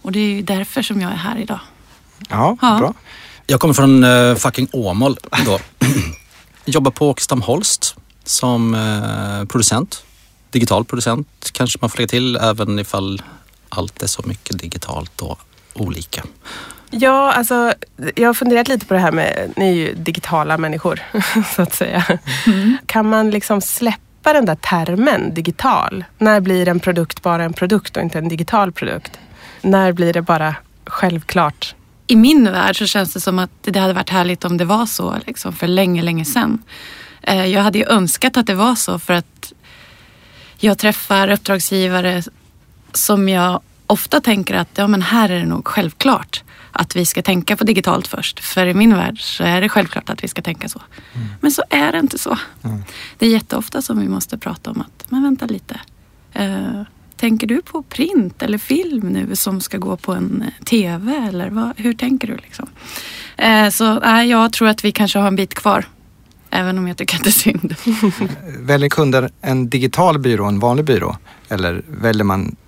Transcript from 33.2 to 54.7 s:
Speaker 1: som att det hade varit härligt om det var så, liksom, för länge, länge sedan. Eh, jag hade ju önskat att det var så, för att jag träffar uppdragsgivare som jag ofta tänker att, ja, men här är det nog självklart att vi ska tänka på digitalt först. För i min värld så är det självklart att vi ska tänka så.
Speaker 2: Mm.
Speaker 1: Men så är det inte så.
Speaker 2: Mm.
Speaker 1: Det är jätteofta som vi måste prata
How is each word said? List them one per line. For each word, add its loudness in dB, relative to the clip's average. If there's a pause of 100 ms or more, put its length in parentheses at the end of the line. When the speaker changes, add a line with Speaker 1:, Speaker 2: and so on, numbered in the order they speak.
Speaker 1:
som 0
att -2 (120)
det -2
hade 2
varit -2
härligt 0
om 0
det 0
var 2
så, -4 (120)
liksom, -8
för -4
länge, 2
länge -2
sedan. 0 (600)
Eh, 0
jag 2
hade 2
ju 0
önskat 2
att 2
det 0
var 2
så, -4
för -2
att -6 (1040)
jag 2
träffar 2
uppdragsgivare 0 (720)
som 2
jag 2 (260)
ofta 0
tänker 0
att, -2
ja, 0
men 2
här 2
är 0
det -2
nog -2
självklart -2 (280)
att -4
vi 2
ska -2
tänka 0
på 0
digitalt 2
först. -8
För -2
i 0
min 8
värld -2
så -6
är 2
det 0
självklart -2
att -8
vi -8
ska -8
tänka -8
så. -14 (340)
Speaker 2:
Mm. -6 (140)
Speaker 1:
Men 2
så -2
är 0
det -2
inte 0
så. -4 (260)
Speaker 2:
Mm. -6 (340)
Speaker 1:
Det 2
är 6
jätteofta -2
som -4
vi -2
måste -6
prata -10